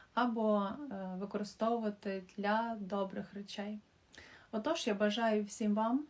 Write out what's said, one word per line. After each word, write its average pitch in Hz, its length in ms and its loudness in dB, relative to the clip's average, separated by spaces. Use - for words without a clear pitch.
або, 220 540 2
е, 190 280 -6
використовувати 208 1040 -2
для 220 420 0
добрих 196 540 -4
речей. 202 460 -8
Отож, 302 320 0
я 214 60 4
бажаю 214 500 4
всім 208 320 0
вам 240 340 2